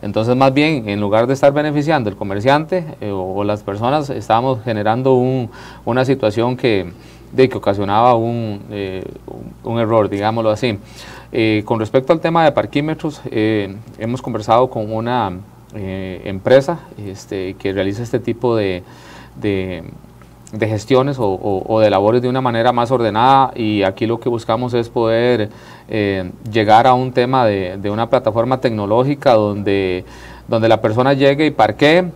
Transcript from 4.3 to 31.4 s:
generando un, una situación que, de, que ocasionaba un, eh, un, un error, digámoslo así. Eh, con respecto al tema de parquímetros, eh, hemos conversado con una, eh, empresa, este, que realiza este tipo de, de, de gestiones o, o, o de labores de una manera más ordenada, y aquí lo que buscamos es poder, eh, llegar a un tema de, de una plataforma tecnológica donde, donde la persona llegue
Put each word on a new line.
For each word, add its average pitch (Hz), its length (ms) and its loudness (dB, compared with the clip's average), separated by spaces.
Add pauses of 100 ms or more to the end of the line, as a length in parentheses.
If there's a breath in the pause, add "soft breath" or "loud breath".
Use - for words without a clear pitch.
generando 117 520 0
un, 127 340 0 (340 loud breath)
una 123 220 0
situación 117 500 0
que, 98 360 -2 (400 loud breath)
de, 131 180 4
que - 80 -6
ocasionaba 104 560 2
un, 117 560 -2
eh, 98 340 -8 (220)
un, - 480 -10
un 117 60 0
error, 110 280 4
digámoslo 107 440 0
así. 107 260 -2 (540 loud breath)
Eh, 110 340 0
con 117 140 -2
respecto 131 340 2
al 160 60 2
tema 165 260 2
de 147 60 6
parquímetros, 151 680 -4 (100)
eh, 107 440 0 (220)
hemos 117 240 -6
conversado 117 480 2
con 110 240 -8
una, 113 380 -4 (420)
eh, 95 520 -10
empresa, 135 540 2 (240)
este, 95 520 -8
que 98 180 -4
realiza 101 300 -2
este 120 160 -4
tipo 117 360 -2
de, 95 280 -2 (520 loud breath)
de, 95 480 -4 (680)
de 107 160 -2
gestiones 131 500 0
o, 113 100 -2
o, 95 360 -4 (100)
o 110 60 4
de 107 100 6
labores 104 320 2
de 127 60 -2
una 127 140 -2
manera 120 320 0
más 120 180 0
ordenada, 123 640 4
y 107 280 0
aquí 98 220 0
lo 117 140 -2
que - 80 -4
buscamos 117 460 -2
es 117 160 -2
poder, 113 600 0 (380 loud breath)
eh, 98 420 -2 (220)
llegar 110 360 6
a 131 60 6
un 127 200 0
tema 127 320 2
de, 98 320 -2
de 101 120 -6
una 110 200 -2
plataforma 117 500 0
tecnológica 123 720 0
donde, 98 720 0 (460 loud breath)
donde 113 180 0
la 110 140 4
persona 123 320 2
llegue 139 320 2